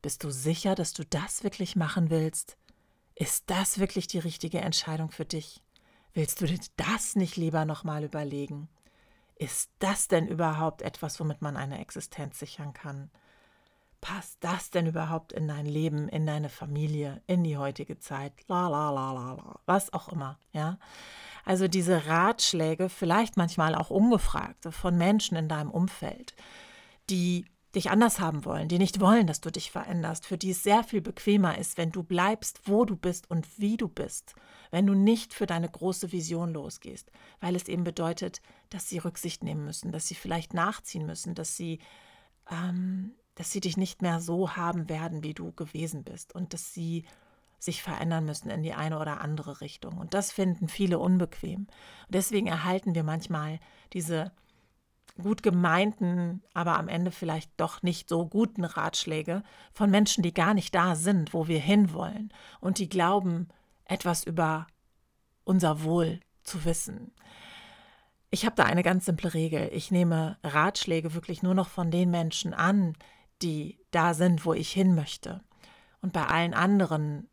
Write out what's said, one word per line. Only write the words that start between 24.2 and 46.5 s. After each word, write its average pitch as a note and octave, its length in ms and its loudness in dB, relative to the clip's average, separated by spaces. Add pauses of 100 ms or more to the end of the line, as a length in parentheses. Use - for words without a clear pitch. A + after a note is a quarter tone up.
von F3 260 0
Menschen F#3+ 380 4
in D#3 140 -2
deinem D3+ 220 -4
Umfeld, - 640 -4 (720)
die F3+ 360 0 (280)
dich - 160 0
anders A3 300 6
haben D#3+ 260 -2
wollen, D#3 220 -4
die F3 100 2
nicht F#3 220 4
wollen, G3+ 260 8
dass D#3 160 0
du E3 100 -6
dich - 200 -8
veränderst, E3 560 -4
für F#3 100 -4
die F#3 140 -2
es F3+ 100 -2
sehr G#3+ 220 6
viel G#3+ 180 -2
bequemer G3+ 560 4
ist, - 220 -6
wenn D#3+ 120 0
du F#3 120 -6
bleibst, F#3 640 0
wo G#3 200 6
du G#3 100 -2
bist - 360 -4
und E3 280 -4
wie G#3 180 2
du A3 100 -2
bist, - 480 -8 (340)
wenn F3+ 160 4
du G3 80 6
nicht G#3+ 400 4
für G3+ 140 -2
deine E3+ 220 -2
große F3+ 420 -4
Vision E3+ 420 -4
losgehst, - 580 -12 (300)
weil F3+ 140 -2
es F3+ 120 -4
eben F3 160 -2
bedeutet, E3+ 600 -4 (260)
dass G3 180 -10
sie F3 120 -6
Rücksicht - 440 -6
nehmen D3+ 220 -6
müssen, D#3 260 -8
dass D#3+ 160 -6
sie F3 80 -8
vielleicht - 380 -6
nachziehen E3+ 540 -4
müssen, E3 260 -8
dass D#3+ 240 -8
sie, E3 220 -6 (720)
ähm, F#3 600 -4 (240)
dass - 160 -8
sie G3+ 80 -2
dich F3+ 180 -2
nicht F#3 240 -2
mehr E3+ 180 0
so E3+ 360 -2
haben E3+ 340 -2
werden, D#3+ 320 -4
wie D3+ 140 -8
du E3 160 -10
gewesen D#3+ 520 -8
bist - 300 -16
und F3 200 -6